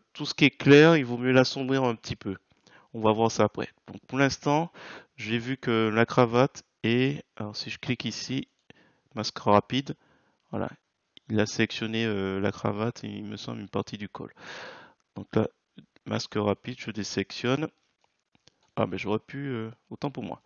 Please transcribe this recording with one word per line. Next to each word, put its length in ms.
tout 120
ce 80
qui 120
est 120
clair, 380
il 100
vaut 140
mieux 120
l'assombrir 520
un 100
petit 220
peu. 220
On 60
va 100
voir 180
ça 140
après. 260
Donc 220
pour 100
l'instant, 540
j'ai 220
vu 200
que 360
la 140
cravate 560
est, 420
alors 200
si 140
je 80
clique 280
ici, 420
masque 240
rapide, 580
voilà, 220
il 100
a 60
sélectionné, 600
euh, 320
la 120
cravate 520
et 40
il 160
me 140
semble 240
une 80
partie 300
du 100
col. 240
Donc 200
là, 120
masque 300
rapide, 420
je 100
désélectionne. 800
Ah 120
mais 100
j'aurais 220
pu, 300
euh, 200
autant 180
pour 140
moi. 220